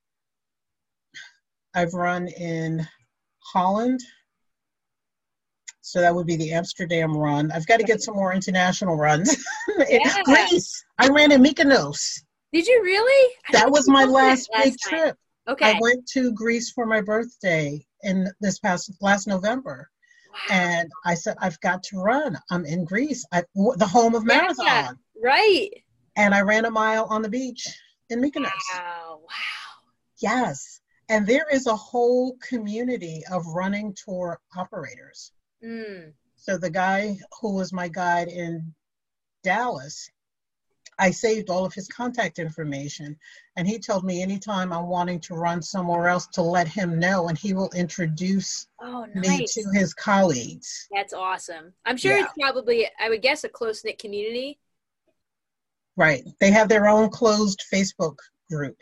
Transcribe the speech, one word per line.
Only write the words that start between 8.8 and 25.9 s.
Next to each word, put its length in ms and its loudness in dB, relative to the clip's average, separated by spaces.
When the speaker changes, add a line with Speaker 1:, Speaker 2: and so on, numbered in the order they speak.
Speaker 1:
runs. 340 2
<laughs> 580 0
In 160 6
Speaker 2:
Yeah. 200 0
Speaker 1:
Greece. 600 4
I 100 6
ran 240 6
in 100 10
Mykonos. 800 2
Speaker 2:
Did 140 2
you 160 6
really? 520 6
I 40 -4
Speaker 1:
That 120 8
Speaker 2:
don't 80 4
Speaker 1:
was 140 4
Speaker 2:
think 80 8
Speaker 1:
my 80 8
Speaker 2:
you 40 6
told 140 4
me 80 8
Speaker 1:
last 240 2
Speaker 2:
that 120 4
Speaker 1:
big 80 4
Speaker 2:
last 60 -12
time. 100 0
Speaker 1:
trip. 160 0
Speaker 2:
Okay. 240 2
Speaker 1:
I 80 2
went 320 2
to 200 0
Greece 380 -2
for 160 -4
my 140 2
birthday 840 -2
in 260 0
this 200 -2
past, 400 -2
last 260 2
November. 640 -4
Speaker 2:
Wow. 80 -18
Speaker 1:
And 340 0
I 100 0
said, 260 -6
"I've 200 -4
got 240 -2
to 140 -10
run. 400 0
I'm 140 -4
in 200 -4
Greece. 480 -4
I, 100 0
w-, 200 2
the 100 2
home 280 4
of 120 0
Speaker 2:
Yeah, 160 4
Speaker 1:
marathon." 560 0
Speaker 2:
right. 500 4